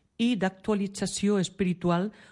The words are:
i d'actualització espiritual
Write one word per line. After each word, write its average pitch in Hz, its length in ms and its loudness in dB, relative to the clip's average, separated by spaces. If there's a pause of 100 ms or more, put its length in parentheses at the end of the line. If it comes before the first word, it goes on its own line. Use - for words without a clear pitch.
(180)
i 233 220 2
d'actualització 196 960 0
espiritual 180 720 0 (220)